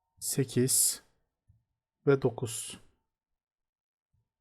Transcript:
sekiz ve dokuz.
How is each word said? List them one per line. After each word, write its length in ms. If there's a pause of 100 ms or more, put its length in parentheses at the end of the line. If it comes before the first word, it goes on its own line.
(200)
sekiz 840 (1040)
ve 140
dokuz. 580 (1600)